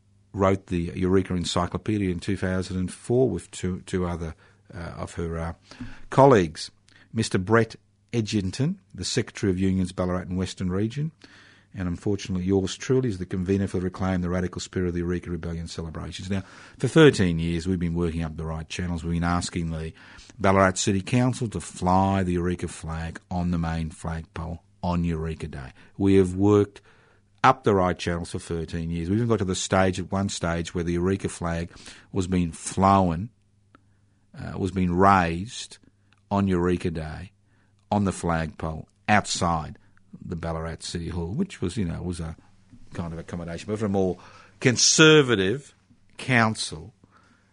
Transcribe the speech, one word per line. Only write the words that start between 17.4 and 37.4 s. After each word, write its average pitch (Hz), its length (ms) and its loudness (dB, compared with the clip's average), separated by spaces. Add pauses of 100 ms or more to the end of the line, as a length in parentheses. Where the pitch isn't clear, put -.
we've 92 140 0
been 85 140 -2
working 82 300 -2
up 78 120 -6
the 80 100 -8
right 80 220 -8
channels. 87 380 -6
We've 85 80 -2
been 85 100 0
asking 87 480 -2
the 80 220 -8 (440)
Ballarat 95 400 4
City 98 240 0
Council 123 480 0
to 87 120 -6
fly 95 600 2
the 90 100 0
Eureka 87 340 -2
flag 80 640 -8
on 87 220 -2
the 87 60 0
main 82 320 -2
flagpole 82 760 -10 (200)
on 87 220 0
Eureka 80 420 -4
Day. 69 240 -12 (260)
We 98 180 6
have 92 200 6
worked 101 460 4 (640)
up 131 200 4
the 110 100 4
right 90 240 2
channels 87 340 -4
for 92 80 -8
thirteen 82 500 -6
years. 82 200 -4
We 101 60 2
even 117 140 0
got 110 100 2
to 101 60 0
the 92 100 0
stage, 95 420 2
at 90 140 -8
one 98 160 0
stage, 85 460 -4
where 87 100 -2
the 87 100 0
Eureka 92 360 0
flag 85 420 -6 (400)
was 92 160 -2
being 90 240 0
flown, 95 800 2 (1080)
uh, 85 200 -12
was 95 140 -2
being 90 220 2
raised 92 840 4 (520)
on 101 200 2
Eureka 90 420 2
Day 78 400 -10 (580)